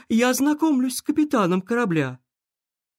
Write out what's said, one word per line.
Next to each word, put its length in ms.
я 240
знакомлюсь 680
с 40
капитаном 580
корабля». 600